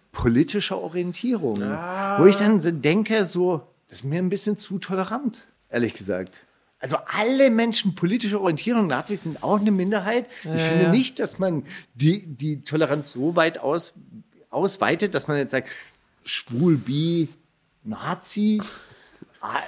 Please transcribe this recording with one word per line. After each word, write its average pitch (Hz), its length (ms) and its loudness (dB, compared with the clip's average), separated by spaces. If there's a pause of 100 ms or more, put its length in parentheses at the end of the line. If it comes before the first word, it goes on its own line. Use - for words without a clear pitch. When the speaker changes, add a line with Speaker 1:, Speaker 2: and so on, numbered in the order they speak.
(120)
Speaker 1:
politischer 165 680 0
Orientierung. 175 840 -4
Speaker 2:
Ah. 180 560 -4
Speaker 1:
Wo 151 60 10
ich 196 100 8
dann 208 240 4
so 160 120 0
denke, 190 540 2
so, 175 360 0 (280)
das - 100 -14
ist 120 60 -10
mir 151 140 -2
ein 185 100 0
bisschen 202 280 -2
zu - 220 -8
tolerant, 190 640 -4 (240)
ehrlich 117 260 -2
gesagt. 92 500 -6 (340)
Also 131 180 -2 (220)
alle 262 300 4
Menschen 226 460 2
politischer 208 460 0
Orientierung, 202 440 2
Nazis 151 380 -2
sind 156 180 -6
auch 196 180 2
eine 208 120 4
Minderheit. 202 560 0 (160)
Ich - 80 -14
Speaker 3:
Ja, 165 60 0
Speaker 1:
finde 165 260 2
Speaker 3:
ja. 175 80 6
Speaker 1:
nicht, 254 280 2
dass - 200 -4
man 175 240 0 (320)
die, 165 320 2
die 143 360 -6
Toleranz 147 480 0
so 151 240 -2
weit 165 220 2
aus-, 156 360 -4 (580)
ausweitet, 165 640 0
dass 139 120 -4
man 147 100 0
jetzt 135 140 -2
sagt, 131 160 -2 (560)
schwul, 147 540 2
bi, 151 520 0 (540)
Nazi, 202 800 -2 (800)
ah, 101 160 -6 (100)